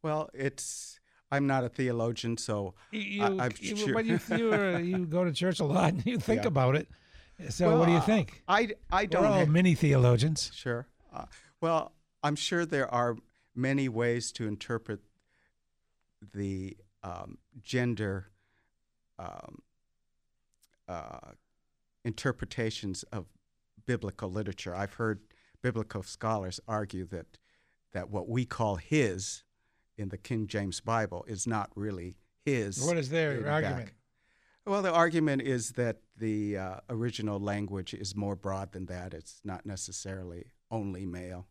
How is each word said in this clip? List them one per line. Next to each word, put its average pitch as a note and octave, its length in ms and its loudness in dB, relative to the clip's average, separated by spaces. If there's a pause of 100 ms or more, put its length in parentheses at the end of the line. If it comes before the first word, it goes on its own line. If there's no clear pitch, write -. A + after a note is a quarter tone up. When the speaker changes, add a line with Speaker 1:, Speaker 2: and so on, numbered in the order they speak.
Speaker 1:
Well, D3+ 300 -2
it's, - 640 -6 (320)
I'm C#3 160 2
not C3+ 160 2
a B2 60 -2
theologian, A#2 680 0
so G2+ 380 -4 (160)
Speaker 2:
You, G3+ 320 -2
Speaker 1:
I, F#3+ 220 2
I'm B2+ 140 0
Speaker 2:
you, - 160 -4
Speaker 1:
sure. G#3 180 0
Speaker 2:
but A#2 120 2
you, A3+ 140 2 (100)
you, A3+ 240 2
Speaker 1:
<laughs> G#3 100 4
Speaker 2:
uh, F3+ 140 2
you F3+ 280 0
go E3+ 180 0
to F3 100 2
church F3 260 0
a E3+ 60 2
lot E3 280 4
and D3 120 -2
you A#3+ 140 0
think A3 240 2
Speaker 1:
Yeah. B3 60 2
Speaker 2:
about C3+ 260 4
it. D#3 120 0 (640)
So E3 300 6
what E3 60 8
do E3+ 60 8
you E3+ 60 8
Speaker 1:
Well, D#3 80 4
Speaker 2:
think? G#3 420 2
Speaker 1:
I, G#3 260 4 (180)
I F#3 120 4
Speaker 2:
We're G#3 40 0
Speaker 1:
don't F#3 180 4
Speaker 2:
all G#3 140 6
Speaker 1:
ha- D#3 120 6
Speaker 2:
mini F3 220 8
theologians. C3+ 800 6
Speaker 1:
Sure. A#2+ 340 -4 (260)
Uh, - 120 -10 (360)
well, E3 320 2 (280)
I'm D3 140 2
sure F3 300 0
there C#3 280 0
are A#2+ 220 2 (400)
many C3+ 340 2
ways A#2+ 440 0
to A#2 140 -4
interpret G#2+ 520 -4 (1300)
the, G2 440 -4 (260)
um, F2+ 340 -10 (240)
gender, G#2+ 680 -2 (880)
um, - 440 -14 (1300)
uh, D#2 440 -12 (760)
interpretations A2 1000 -4
of G2 220 -10 (600)
biblical G#2+ 460 -4
literature. F#2+ 440 -6
I've G2 180 -4
heard A2 260 -2 (420)
biblical G#2+ 420 -4
scholars G#2 640 -4
argue G#2 400 -4
that, F2+ 300 -10 (540)
that F2+ 180 -8
what G2 200 -4
we A#2+ 160 0
call G#2+ 320 0
his F#2+ 680 -2 (540)
in G2+ 120 -6
the G2 80 -10
King A2 300 -4
James G2 320 -4
Bible A2 480 -2
is G2+ 180 -6
not A2 300 -2
really F#2 400 -6 (300)
his A#2 360 0
Speaker 2:
What E3 160 2
is C3+ 120 -2
their D#3 240 0
Speaker 1:
in A2 140 -2
Speaker 2:
argument? B2 400 0
Speaker 1:
back. - 60 -18 (720)
Well, G3+ 160 0
the F#3 120 2
argument D#3+ 480 6
is B2 320 -2
that A#2 240 0 (180)
the, G#2 420 -2
uh, F#2+ 180 -6 (140)
original A2+ 500 -2
language G2+ 540 -4
is G2 220 -8
more G2+ 200 -2
broad G2 360 -6
than F#2 140 -8
that. F2+ 280 -10
It's - 300 -16
not F#2+ 220 -8
necessarily F#2 800 -10 (260)
only G2+ 340 -4
male. F2+ 460 -10